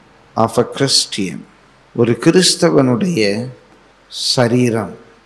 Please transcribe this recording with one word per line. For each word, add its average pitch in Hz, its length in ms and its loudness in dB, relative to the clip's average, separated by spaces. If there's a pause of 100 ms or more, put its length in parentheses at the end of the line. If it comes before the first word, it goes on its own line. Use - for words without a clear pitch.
(360)
of 113 220 0
a 120 60 2 (100)
Christian. 101 640 -2 (580)
ஒரு 117 240 2
கிறிஸ்தவனுடைய 127 1300 0 (640)
சரீரம். 120 800 0 (360)